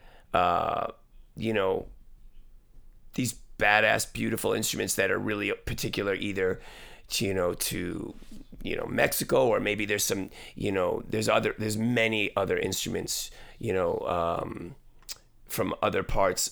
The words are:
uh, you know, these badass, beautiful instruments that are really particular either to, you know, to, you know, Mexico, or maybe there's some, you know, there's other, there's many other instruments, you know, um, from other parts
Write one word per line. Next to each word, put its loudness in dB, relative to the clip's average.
uh, 2
you -2
know, 2
these -2
badass, 4
beautiful 0
instruments 0
that 2
are 2
really -2
particular -2
either -2
to, 0
you 0
know, 2
to, -4
you -4
know, -4
Mexico, 4
or 4
maybe 0
there's 2
some, 0
you -2
know, 2
there's 2
other, 4
there's -2
many 2
other 2
instruments, -2
you -2
know, 2
um, -2
from -2
other 2
parts 2